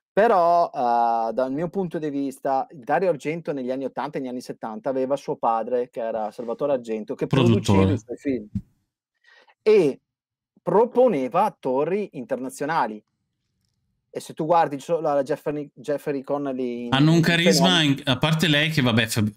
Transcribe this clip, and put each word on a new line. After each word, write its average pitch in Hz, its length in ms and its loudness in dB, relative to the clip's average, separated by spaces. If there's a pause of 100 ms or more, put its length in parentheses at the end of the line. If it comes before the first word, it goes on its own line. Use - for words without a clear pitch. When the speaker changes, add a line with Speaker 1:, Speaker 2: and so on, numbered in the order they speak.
(120)
Speaker 1:
Però, 175 600 4
eh, 117 600 0
dal 131 200 -2
mio 160 180 -4
punto 180 280 -6
di 151 120 -4
vista, 135 600 -4
Dario 160 400 -2
Argento 156 420 -6
negli 127 180 -6
anni 135 160 -6
ottanta 135 320 -8
e - 20 -4
negli 131 100 -8
anni 123 120 -8
settanta 113 480 -10
aveva 131 260 -2
suo 139 200 -8
padre, 120 520 -2
che - 120 -10
era 113 300 -4
Salvatore 117 420 -4
Argento, 117 420 -4
che 151 140 -6
produceva 110 560 4
Speaker 2:
Produttore. 95 80 2
Speaker 1:
i 107 60 0
suoi - 200 -10
film 117 300 -6 (1120)
e 190 380 4 (600)
proponeva 196 840 2
attori 165 680 -2
internazionali. 127 880 -4 (1120)
E 127 60 -8
se - 140 -16
tu 165 100 -6
guardi 156 340 2
so-, 160 220 -4
la, 156 140 0
la 143 80 2
Jeffrey, 147 520 -6
Jeffrey 139 480 -6
Connelly 127 640 -4
in, 123 60 0
Speaker 2:
Hanno 151 180 4
un 170 40 4
Speaker 1:
in 170 60 4
Speaker 2:
carisma 170 580 4
Speaker 1:
Fenomeno - 0 -
Speaker 2:
in-, 139 240 2
a 127 140 0
parte 160 300 2
lei 151 220 2
che, 156 120 0
vabbè, 117 240 2
fa-, 110 180 0 (120)